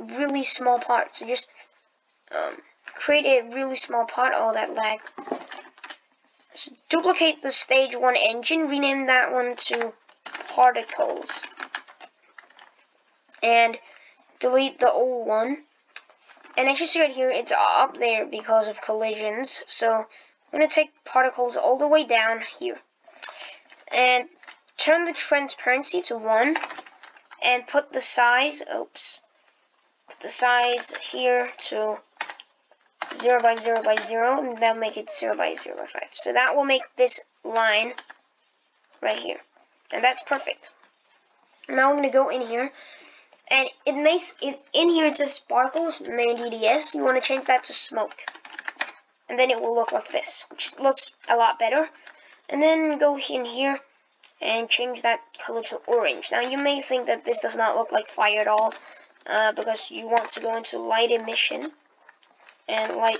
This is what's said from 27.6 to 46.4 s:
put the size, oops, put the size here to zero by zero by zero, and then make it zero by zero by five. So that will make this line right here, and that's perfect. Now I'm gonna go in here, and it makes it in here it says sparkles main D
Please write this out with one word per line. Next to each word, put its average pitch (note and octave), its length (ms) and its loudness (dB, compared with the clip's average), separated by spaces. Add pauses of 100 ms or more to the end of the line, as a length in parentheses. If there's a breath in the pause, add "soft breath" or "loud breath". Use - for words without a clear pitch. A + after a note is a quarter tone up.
put - 260 -2
the C4 80 -4
size, B3+ 640 2 (120)
oops, - 460 -8 (880)
put - 100 -20
the G3 100 -10
size B3 640 2 (100)
here B3 560 0
to G#3+ 420 -4 (1200)
zero A#3+ 240 4
by A#3 160 4
zero A3+ 260 0
by G#3+ 140 4
zero, A#3 440 2
and A#3+ 180 -6
then A3+ 220 2
make G#3+ 180 -4
it G#3+ 120 -12
zero - 260 0
by D#2+ 180 -2
zero - 220 -8
by G1+ 100 -10
five. - 240 -12
So - 220 -4
that B3+ 240 2
will C#4 80 2
make C4+ 180 0 (140)
this B3 240 2 (240)
line A3+ 500 0 (1040)
right G#3+ 160 0
here, - 240 -10 (520)
and A3+ 120 -4
that's C4 200 2
perfect. - 480 -6 (960)
Now C4 220 4
I'm D4 60 4
gonna C#4 140 0
go C4+ 180 4
in B3+ 140 -4
here, A#3+ 280 -4 (800 loud breath)
and C4+ 180 2 (160)
it C#4+ 120 0
makes D#4 440 2
it C#4 200 -6 (120)
in E4 160 4
here D#4+ 180 4
it D4 100 2
says C#4+ 180 0
sparkles C4+ 640 -2
main A#3 360 0
D A#3 140 -6